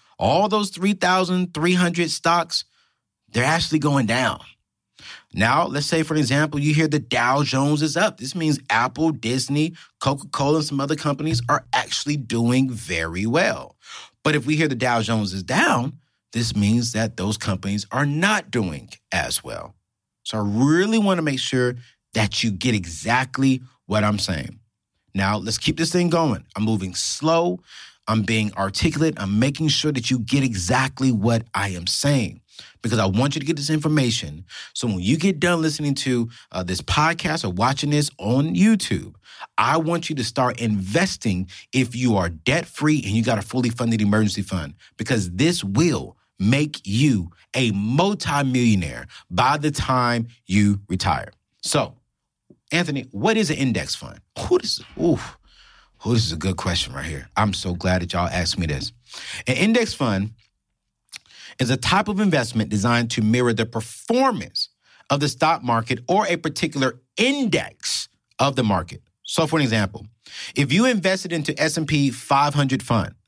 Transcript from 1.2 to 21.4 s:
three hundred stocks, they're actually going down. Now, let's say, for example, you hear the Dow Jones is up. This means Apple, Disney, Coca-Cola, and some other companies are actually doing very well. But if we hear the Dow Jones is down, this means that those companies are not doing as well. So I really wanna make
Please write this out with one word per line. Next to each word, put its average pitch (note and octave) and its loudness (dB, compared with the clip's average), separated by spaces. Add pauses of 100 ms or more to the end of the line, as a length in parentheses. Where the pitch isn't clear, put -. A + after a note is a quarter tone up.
three E3+ 2
hundred F3 0
stocks, E3+ 0 (680)
they're A#2+ 0
actually D#3 2
going C#3+ 2
down. A#2 0 (920)
Now, B2+ 2
let's C#3+ -4
say, D#3+ 2
for D#3 -2
example, D3 2
you D3 2
hear D#3+ 4
the D3+ 0
Dow B2 0
Jones C#3+ 2
is D#3 -2
up. G3 0
This C3 -8
means D#3 0 (100)
Apple, B2+ 2
Disney, C#3 -2 (240)
Coca-Cola, C#3 0
and D3+ 0
some D3 -2
other C#3+ -2
companies D3 -2
are D3 2
actually - -2
doing A#2+ 2
very F2+ -4
well. C3 0 (480)
But D3+ 2
if A#2 0
we D3+ 2
hear D#3 2
the D3 -2
Dow A#2+ 2
Jones G#2 0
is F#2+ -6
down, C#3+ 2 (380)
this A#2 -2
means A#2 4
that A2 -2
those G#2 -2
companies G2 -4
are C#3 0
not F3+ 0
doing F2 -4 (200)
as C#2+ -2
well. - -12 (480)
So - -6
I G#2+ 0
really D#3 4
wanna G3 2
make C#3 -2